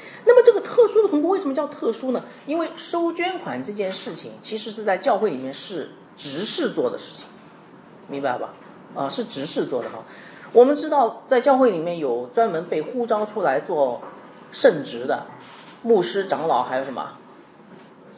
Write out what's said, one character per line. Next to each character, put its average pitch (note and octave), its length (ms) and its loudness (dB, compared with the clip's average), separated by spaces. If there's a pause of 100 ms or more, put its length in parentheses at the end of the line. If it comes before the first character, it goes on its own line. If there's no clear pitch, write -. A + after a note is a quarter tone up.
(240)
那 A#4+ 100 8
么 B4 100 8
这 A#4 80 10
个 G4+ 80 4
特 - 280 4
殊 G#4+ 160 4
的 G4 40 4
同 D4 140 0
工 E4 80 2
为 G4 80 2
什 - 100 -4
么 C4+ 60 -2
叫 C#4+ 140 -2
特 A#3 240 -4
殊 B3+ 180 -6
呢？ A3+ 140 -2 (220)
因 D4+ 120 -2
为 D#4+ 160 -2
收 E4+ 380 -4
捐 F4 260 -4
款 B2+ 240 -8
这 G#3 100 -10
件 G3+ 200 -4
事 F#3+ 200 -10
情 C3+ 200 -12 (100)
其 A3 160 -8
实 G#3+ 140 -10
是 G#3+ 100 -10
在 G3 160 0
教 G#3+ 200 0
会 G#3 120 0
里 C#3+ 60 -6
面 C3 180 -8
是 D#3 360 -10 (260)
执 C#3+ 240 -10
事 A3+ 300 -4
做 C#3 200 -2
的 A2 80 -10
事 - 160 -16
情， - 120 -18 (840)
明 C#3 120 -8
白 C3 180 -2
吧？ A2 160 -10 (420)
啊， C#3 120 -2
是 A#3+ 140 -6
执 D3 240 -8
事 F3+ 200 -4
做 B2 140 -4
的 A2+ 80 -6
哈。 A2+ 120 -14 (520)
我 A#3 120 10
们 C#4+ 100 4
知 D#4 140 -6
道 C4+ 400 2
在 B3+ 120 4
教 C4 180 4
会 B3+ 120 6
里 F3+ 80 0
面 E3+ 220 -4
有 B2 340 -2
专 A3+ 160 4
门 E3 140 -4
被 D#3 180 -2
呼 A#3+ 240 -4
召 G#3+ 180 0
出 G#3 180 -6
来 D3 180 2
做 C#3 400 0 (500)
圣 F3 320 4
职 B2 240 -10
的 C3+ 200 -2 (560)
牧 A3+ 200 4
师、 F#3+ 220 -4
长 D3 240 -2
老， B2+ 160 2
还 C3 140 -4
有 C3+ 60 -4
什 C3+ 80 -10
么？ F2 200 -10 (1040)